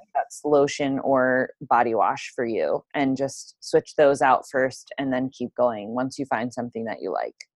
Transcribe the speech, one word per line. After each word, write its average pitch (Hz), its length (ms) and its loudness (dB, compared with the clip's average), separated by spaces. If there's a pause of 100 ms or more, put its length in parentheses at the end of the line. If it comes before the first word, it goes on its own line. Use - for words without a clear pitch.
(140)
that's - 300 -6
lotion 143 560 2
or 127 500 2 (100)
body 117 360 2
wash 104 400 0
for 131 80 -2
you, 98 400 -2 (100)
and 135 220 0
just - 420 -8
switch - 380 -2
those 143 260 4
out 135 260 4
first 131 500 -4
and 139 140 -2
then 127 240 -2
keep 120 200 -6
going 113 400 0
once 131 200 -4
you 139 100 -6
find 120 280 -4
something 120 300 -6
that 85 180 -8
you 90 100 -4
like. 58 220 -6 (220)